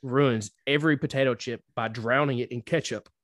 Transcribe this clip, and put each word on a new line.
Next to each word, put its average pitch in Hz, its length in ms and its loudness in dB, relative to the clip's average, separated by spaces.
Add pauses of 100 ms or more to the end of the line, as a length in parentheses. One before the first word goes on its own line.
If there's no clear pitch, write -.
ruins 123 520 2 (140)
every 147 300 2
potato 135 380 0
chip 117 280 -8 (120)
by 113 140 -2
drowning 120 500 0
it 120 120 -4
in 120 120 -8
ketchup, - 480 -4 (140)